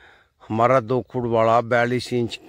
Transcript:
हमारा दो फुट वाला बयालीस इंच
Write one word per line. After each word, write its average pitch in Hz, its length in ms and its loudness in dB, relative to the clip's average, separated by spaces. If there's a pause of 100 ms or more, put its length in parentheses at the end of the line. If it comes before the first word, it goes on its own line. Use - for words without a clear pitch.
(440)
हमारा 120 380 2
दो 117 300 -2
फुट 123 180 -4
वाला 113 340 2
बयालीस 120 500 -2
इंच 120 360 -4